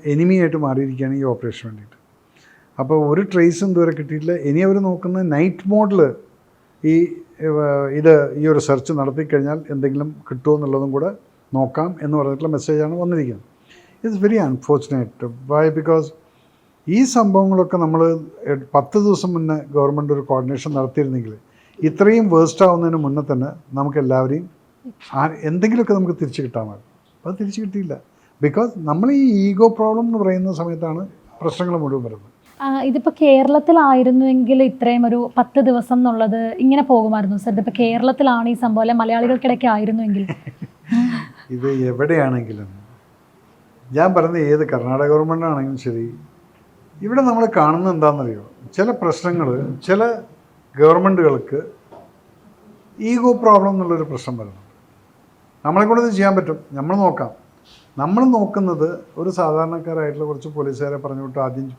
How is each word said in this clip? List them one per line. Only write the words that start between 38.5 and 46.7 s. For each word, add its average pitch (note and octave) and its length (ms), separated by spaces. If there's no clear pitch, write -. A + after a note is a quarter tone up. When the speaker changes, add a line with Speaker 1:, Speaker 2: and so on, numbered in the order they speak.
Speaker 2:
സംഭവം, A3+ 280
അല്ലെ A#3 140
മലയാളികൾക്കിടയ്ക്ക് A#3+ 720
ആയിരുന്നുവെങ്കിൽ? G#3+ 600
Speaker 1:
<laughs> A#3+ 600
ഇത് B2+ 220
എവിടെയാണെങ്കിലും B2 1120
ഞാൻ E3+ 220
പറയുന്നത്, E3 280
ഏത് D3+ 280
കർണാടക C3 380
ഗവൺമെന്റ് D#3 380
ആണെങ്കിലും C3+ 320
ശരി, A#2 360